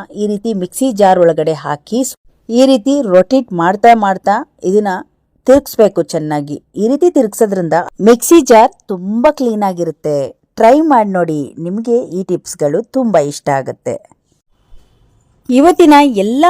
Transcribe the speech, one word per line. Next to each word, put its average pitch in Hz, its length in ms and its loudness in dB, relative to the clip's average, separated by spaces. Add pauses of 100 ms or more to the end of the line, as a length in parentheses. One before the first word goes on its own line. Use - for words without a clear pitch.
(160)
ಈ 208 120 -6
ರೀತಿ 208 260 -6
ಮಿಕ್ಸಿ 202 380 -4
ಜಾರ್ 190 340 2
ಒಳಗಡೆ 160 300 0 (100)
ಹಾಕಿ 147 360 -6 (480)
ಈ 233 160 2
ರೀತಿ 269 360 0
ರೊಟೇಟ್ 208 520 0
ಮಾಡ್ತಾ 190 380 2 (120)
ಮಾಡ್ತಾ 196 320 -2 (280)
ಇದನ್ನ 196 280 -2 (560)
ತಿರ್ಗಿಸ್ಬೇಕು 247 540 2
ಚೆನ್ನಾಗಿ. 151 560 -6 (180)
ಈ 196 120 -2
ರೀತಿ 285 240 0
ತಿರ್ಗ್ಸೋದ್ರಿಂದ 196 680 -2 (240)
ಮಿಕ್ಸಿ 233 400 4
ಜಾರ್ 240 300 4 (160)
ತುಂಬಾ 208 440 -2
ಕ್ಲೀನ್ 233 320 -4
ಆಗಿರುತ್ತೆ. 165 540 -4 (400)
ಟ್ರೈ 226 240 6
ಮಾಡಿ 254 280 2
ನೋಡಿ, 165 320 -2 (220)
ನಿಮ್ಗೆ 226 340 -4 (200)
ಈ 190 60 -4
ಟಿಪ್ಸ್‌ಗಳು 160 560 -4 (160)
ತುಂಬಾ 226 240 0
ಇಷ್ಟ 143 300 -4
ಆಗುತ್ತೆ. 131 460 -6 (1500)
ಇವತ್ತಿನ 302 460 4 (260)
ಎಲ್ಲ 240 280 0